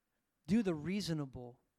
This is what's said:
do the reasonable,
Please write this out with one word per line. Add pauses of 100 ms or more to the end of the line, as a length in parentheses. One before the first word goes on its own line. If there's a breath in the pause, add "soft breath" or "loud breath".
(480)
do
the
reasonable, (200)